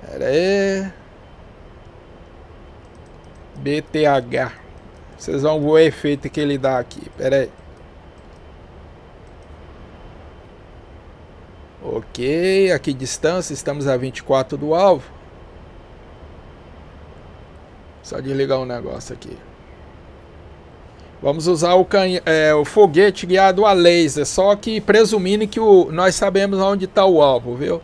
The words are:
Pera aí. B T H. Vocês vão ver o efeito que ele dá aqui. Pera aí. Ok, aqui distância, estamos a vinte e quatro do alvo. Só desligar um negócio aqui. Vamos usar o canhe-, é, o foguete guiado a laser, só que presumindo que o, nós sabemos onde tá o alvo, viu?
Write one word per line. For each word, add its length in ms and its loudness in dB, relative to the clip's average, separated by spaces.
Pera 260 -10
aí. 640 -2
B 260 -4
T 240 -2
H. 460 -2
Vocês 240 -6
vão 180 0
ver 60 -2
o 120 4
efeito 520 0
que 100 -8
ele 160 -2
dá 220 -2
aqui. 380 -12
Pera 200 -2
aí. 140 -2
Ok, 920 -2
aqui 220 -2
distância, 580 -4
estamos 340 -8
a 100 0
vinte 220 -8
e 40 -16
quatro 360 -2
do 160 -2
alvo. 360 2
Só 180 -14
desligar 380 -2
um 80 -6
negócio 480 -12
aqui. 240 -18
Vamos 240 -4
usar 280 0
o 100 6
canhe-, 420 0
é, 260 2
o 120 2
foguete 640 4
guiado 380 2
a 80 4
laser, 540 4
só 300 2
que 240 -6
presumindo 680 2
que 140 -6
o, 320 6
nós 240 0
sabemos 420 -2
onde 300 -2
tá 180 2
o 160 4
alvo, 320 0
viu? 300 -6